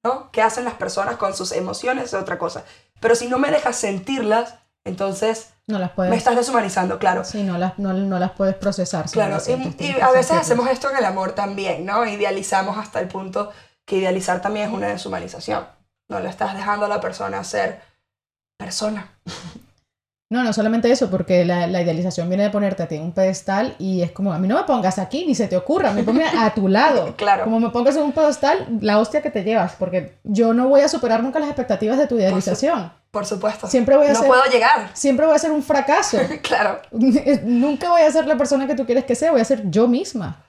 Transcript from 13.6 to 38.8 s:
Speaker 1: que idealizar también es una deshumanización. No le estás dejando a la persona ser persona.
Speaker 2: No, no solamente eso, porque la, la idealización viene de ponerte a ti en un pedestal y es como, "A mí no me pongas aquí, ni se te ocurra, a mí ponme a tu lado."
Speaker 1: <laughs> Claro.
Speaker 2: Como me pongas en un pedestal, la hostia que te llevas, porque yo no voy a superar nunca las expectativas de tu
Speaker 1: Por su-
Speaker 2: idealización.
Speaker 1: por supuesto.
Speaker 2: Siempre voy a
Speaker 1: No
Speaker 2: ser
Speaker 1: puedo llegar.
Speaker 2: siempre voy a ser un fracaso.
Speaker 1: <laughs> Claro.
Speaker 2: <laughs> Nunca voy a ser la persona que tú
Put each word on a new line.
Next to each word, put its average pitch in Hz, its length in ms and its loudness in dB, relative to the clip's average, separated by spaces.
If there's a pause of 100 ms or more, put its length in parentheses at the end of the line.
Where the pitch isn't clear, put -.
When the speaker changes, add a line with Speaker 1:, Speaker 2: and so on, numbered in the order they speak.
Speaker 1:
que 196 120 -4
idealizar 185 440 -2
también 208 280 -4
es 220 60 -6
una 202 140 -6
deshumanización. 185 760 -8 (420)
No 202 120 -6
le 185 80 -8
estás 196 260 -6
dejando 208 320 -2
a - 20 -4
la 208 120 -2
persona 196 420 -8
ser - 400 -4 (720)
persona. 208 560 -6 (1160)
Speaker 2:
No, 247 140 0
no 220 100 0
solamente 226 380 2
eso, 262 180 2
porque 180 360 2
la, 175 240 0
la 180 140 0
idealización 170 460 -2
viene 185 140 0
de 208 80 2
ponerte 202 320 -2
a 156 60 -4
ti 160 80 -6
en 151 60 -8
un 170 100 -6
pedestal 190 680 0
y 185 240 -2
es 170 80 -2
como, 196 220 -2
"A 156 80 -2
mí 185 80 0
no 247 80 2
me 381 80 2
pongas 208 340 0
aquí, 285 260 -4
ni 269 120 0
se 233 100 0
te 185 100 -2
ocurra, 294 340 2
a - 20 -2
mí 208 100 0
ponme 240 240 2
a 220 260 2
tu 196 140 0
lado." 208 480 2
Speaker 1:
<laughs> - 20 -14
Claro. 202 280 2
Speaker 2:
Como 226 160 0
me 233 100 0
pongas 247 240 2
en 311 80 0
un 294 100 0
pedestal, 311 540 2 (140)
la 208 180 2
hostia 233 240 0
que 302 80 -4
te 196 140 -4
llevas, 196 340 0
porque 175 460 -4
yo 226 280 2
no 247 160 4
voy 277 120 8
a 294 80 4
superar 233 340 0
nunca 269 160 -2
las 294 100 -2
expectativas 226 480 -2
de 285 120 4
tu 240 80 -2
Speaker 1:
Por - 20 2
su- 202 60 2
Speaker 2:
idealización. 190 680 0 (200)
Speaker 1:
por 208 120 -6
supuesto. 214 440 -4
Speaker 2:
Siempre 262 280 4
voy 294 120 6
a - 60 4
Speaker 1:
No - 40 4
Speaker 2:
ser 277 80 4
Speaker 1:
puedo 262 200 8
llegar. 254 480 4
Speaker 2:
siempre 277 320 2
voy 311 100 6
a - 20 4
ser 320 140 0
un 302 100 0
fracaso. 294 560 2 (120)
Speaker 1:
<laughs> 311 120 -8
Claro. 208 440 0
Speaker 2:
<laughs> - 40 -20 (540)
Nunca 277 460 0
voy 339 120 6
a 302 80 8
ser 311 160 2
la 302 100 2
persona 269 300 0
que 277 80 -2
tú 254 100 -2